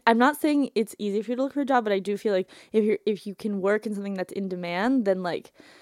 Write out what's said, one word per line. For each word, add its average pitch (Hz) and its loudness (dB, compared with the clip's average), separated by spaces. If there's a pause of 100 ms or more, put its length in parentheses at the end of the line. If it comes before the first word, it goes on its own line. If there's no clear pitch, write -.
I'm 226 6
not 285 4
saying 294 2
it's 214 -2
easy 208 -2
for 214 -6
you 240 -2
to 254 0
look 269 -2
for 285 -2
a 277 -2
job, 247 2
but 208 0
I 190 2
do 202 -4
feel 208 -2
like 185 0 (240)
if 214 4
you're, 214 2
if 208 -2
you 196 -10
can 202 -6
work 208 0
in 214 -4
something 202 -6
that's 185 -6
in 196 -6
demand, 185 0
then, 185 2
like, 175 -6 (300)